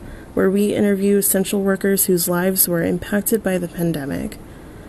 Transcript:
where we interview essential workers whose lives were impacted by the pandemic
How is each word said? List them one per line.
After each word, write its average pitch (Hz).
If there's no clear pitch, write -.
where 190
we 202
interview 202
essential 196
workers 196
whose 180
lives 185
were 170
impacted 202
by 185
the 175
pandemic 165